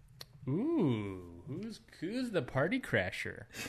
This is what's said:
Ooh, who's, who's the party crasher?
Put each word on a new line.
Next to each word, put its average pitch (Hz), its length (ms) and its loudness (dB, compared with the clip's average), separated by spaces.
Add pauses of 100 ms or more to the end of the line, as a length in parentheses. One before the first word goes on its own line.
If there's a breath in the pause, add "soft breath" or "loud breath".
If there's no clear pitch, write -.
(480)
Ooh, 131 760 2 (260)
who's, 196 340 -8 (180)
who's 233 320 -2
the 175 100 4
party 160 380 2
crasher? - 640 0 (240 loud breath)